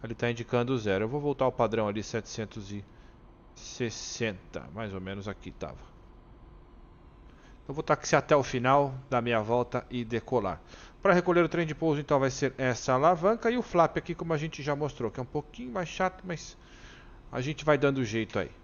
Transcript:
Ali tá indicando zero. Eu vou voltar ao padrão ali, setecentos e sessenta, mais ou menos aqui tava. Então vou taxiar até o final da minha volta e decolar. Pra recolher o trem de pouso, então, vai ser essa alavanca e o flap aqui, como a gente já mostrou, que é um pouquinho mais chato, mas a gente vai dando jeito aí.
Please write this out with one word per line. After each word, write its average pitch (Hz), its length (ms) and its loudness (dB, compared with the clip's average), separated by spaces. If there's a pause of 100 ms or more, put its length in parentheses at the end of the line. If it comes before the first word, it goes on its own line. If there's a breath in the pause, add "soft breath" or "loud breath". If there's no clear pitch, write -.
Ali 117 140 -8
tá 120 160 0
indicando 120 440 0
zero. 104 280 2
Eu 113 40 -2
vou 143 140 -4
voltar 139 240 0
ao 123 60 4
padrão 113 360 2
ali, 104 140 -2
setecentos 104 720 -8
e 101 120 -8 (720 loud breath)
sessenta, - 1160 -6
mais 104 180 -8
ou 95 80 -6
menos 98 280 -8
aqui 95 240 -10
tava. - 260 -10 (1900 loud breath)
Então 143 120 -10
vou 156 80 -6
taxiar - 340 2
até 147 180 6
o 143 60 6
final 135 540 4 (160)
da 120 100 4
minha 117 180 2
volta 120 520 0
e 120 120 -2
decolar. 110 560 -2 (440 loud breath)
Pra 196 100 6
recolher 175 320 4
o - 20 -2
trem 165 200 0
de 151 80 -6
pouso, 151 260 0
então, 147 180 2
vai 131 120 4
ser 135 260 0
essa 127 360 0
alavanca 180 580 4
e 247 80 0
o - 20 -2
flap 165 340 2
aqui, 165 200 -4
como 165 180 -4
a 156 40 0
gente 156 260 -6
já 143 120 0
mostrou, 135 360 -4
que - 80 -10
é 127 40 -6
um - 20 -6
pouquinho 240 460 -8
mais 185 160 -4
chato, - 380 -4
mas - 320 -10 (720 loud breath)
a 123 100 -4
gente 147 220 -6
vai 151 140 6
dando 135 260 4
jeito 110 360 -2
aí. 78 100 -2 (140)